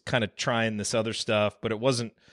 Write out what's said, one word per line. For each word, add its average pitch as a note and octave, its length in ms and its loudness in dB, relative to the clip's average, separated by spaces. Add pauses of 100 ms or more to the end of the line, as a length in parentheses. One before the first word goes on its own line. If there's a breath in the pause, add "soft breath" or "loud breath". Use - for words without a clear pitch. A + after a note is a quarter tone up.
kinda A#2 220 0
trying A2+ 500 -2
this G2+ 160 -2
other A2 220 0
stuff, G#2 480 2
but A2 100 -2
it G#2+ 80 -4
wasn't A#2+ 320 0 (200 soft breath)